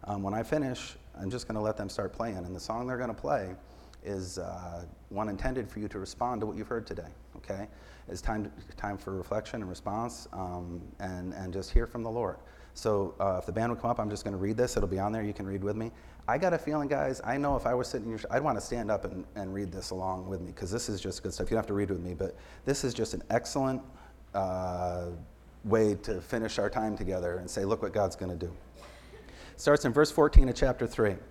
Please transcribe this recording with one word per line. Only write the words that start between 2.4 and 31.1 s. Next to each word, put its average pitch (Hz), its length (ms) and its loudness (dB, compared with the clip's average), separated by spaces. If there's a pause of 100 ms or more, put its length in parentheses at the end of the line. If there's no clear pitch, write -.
the - 60 -8
song 120 260 -4
they're 127 100 -2
gonna 120 160 -2
play 110 400 0 (520)
is, 92 320 -4
uh, 87 480 -8 (240)
one 104 180 -2
intended 113 420 -2
for - 100 -8
you 104 100 -4
to 101 100 -8
respond 120 400 -2
to 107 80 -2
what 98 80 -4
you've 107 140 -8
heard 117 180 -4
today, 82 220 -8 (260)
okay? 98 320 -8 (400)
It's 90 140 -8
time, 107 280 -2 (280)
time 101 200 -4
for 95 160 -6
reflection 107 480 -2
and 92 80 -6
response, 107 640 -6
um, 90 500 -6 (180)
and, 92 340 -6
and 95 180 -6
just 92 200 -6
hear 117 140 8
from 113 180 -6
the 113 60 -4
Lord. 113 280 -2 (360)
So, 101 460 2
uh, 95 200 4
if - 80 -6
the - 40 -4
band 110 200 2
would 117 100 -4
come 117 80 0
up, 120 100 2
I'm 107 100 0
just 104 140 -4
gonna 101 140 -2
read 101 180 0
this. 123 220 2
It'll 101 100 4
be 95 120 0
on 101 120 2
there. 110 120 -2
You 104 100 -2
can 98 140 -6
read 98 160 -2
with 104 120 0
me. 113 160 -4 (360)
I 120 100 6
got 175 160 4
a 160 60 4
feeling, 147 280 0
guys, 139 360 2
I 117 120 2
know 143 200 4
if 120 100 0
I 127 80 6
was 123 140 4
sitting 113 180 -2
in 117 60 -4
your 110 80 -4
sh-, - 100 -8
I'd 135 140 4
wanna 120 180 2
stand 113 300 -2
up 101 120 2
and, 92 220 -6 (100)
and 98 160 -6
read 98 200 -2
this 92 180 -8
along 92 380 -4
with 95 140 -4
me, 85 100 -8
'cause 87 180 -6
this 113 180 -2
is 101 140 -4
just - 220 -6
good 95 100 -4
stuff. - 160 -2
You 113 60 2
don't 110 80 2
have - 40 -6
to 104 60 -2
read 101 160 2
with 90 120 0
me, 90 120 -4
but - 220 -2 (300)
this 139 180 2
is 123 100 0
just - 220 -2
an - 160 -6
excellent, 131 500 0 (540)
uh, 90 720 0 (580)
way 107 300 6
to 98 260 -4
finish 113 380 -2
our 104 100 4
time 110 260 0
together 90 420 0
and 92 120 -8
say, 98 160 0
"Look 107 160 2
what 98 120 -2
God's 101 220 2
gonna 90 200 -4
do." 85 180 -6 (1000)
Starts 147 280 6
in 131 80 4
verse 151 200 6
fourteen 151 360 12
of 120 80 2
chapter 127 300 2
three. 104 320 4 (140)